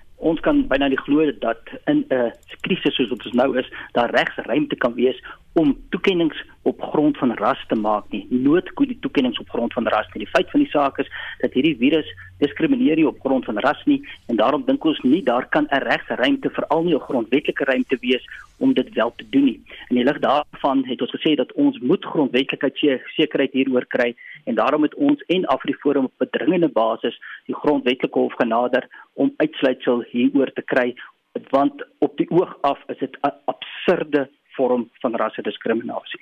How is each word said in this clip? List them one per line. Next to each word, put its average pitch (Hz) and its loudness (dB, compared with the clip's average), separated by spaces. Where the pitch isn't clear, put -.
Ons 160 0
kan 143 2
byna 135 2
nie 135 0
glo 147 2
dat 117 -2
in 151 2
'n 123 0
krisis 170 0
soos 131 0
wat 117 -6
ons 104 -6
nou 127 2
is, 127 -4
daar 120 0
regs 135 0
ruimte 127 -2
kan 120 0
wees 123 0
om 156 4
toekennings 180 0
op - -2
grond 147 2
van 123 0
ras 107 -2
te - -2
maak 107 0
nie. 107 -8
Nood 139 2
koe 143 0
die 123 -6
toekennings 131 -2
op - -16
grond 117 -4
van 117 -2
ras 107 0
nie. - -8
Die - -12
feit 180 0
van 147 2
die 143 0
saak 143 0
is 139 -6
dat 127 -2
hierdie 139 2
virus 147 2
diskrimineer 143 2
nie 156 4
op 113 -2
grond 131 0
van 107 -6
ras 143 0
nie 139 4
en 117 -2
daarom 127 2
dink 135 0
ons 160 0
nie 147 4
daar 123 0
kan 151 2
'n 139 2
regs 131 -2
ruimte, 135 0
veral - 0
nie 170 2
'n 127 2
grondwetlike - -2
ruimte 127 0
wees 123 0
om 131 2
dit - 0
wel - 0
te - -16
doen 139 4
nie. - 0
In 123 2
die 120 2
lig 143 0
daarvan 139 0
het 120 -6
ons 123 -4
gesê - 0
dat - -2
ons 143 0
moet 135 0
grondwetlikheid 135 -2
se-, 135 2
sekerheid 147 0
hieroor 131 0
kry 120 -2
en 120 -4
daarom 131 2
het 147 0
ons 143 2
en 175 0
Afriforum 135 0
op - -6
'n 120 0
dringende 151 2
basis 113 0
die 127 -6
grondwetlike 127 0
hof 123 0
genader 120 0
om 135 0
uitsluitsel 131 0
hieroor 131 2
te - -8
kry, 123 0
want 139 0
op - 0
die - -2
oog 175 2
af 139 0
is - -12
dit - -6
'n 143 0
absurde 147 -2
vorm 123 0
van 113 -2
rassediskriminasie. 113 -4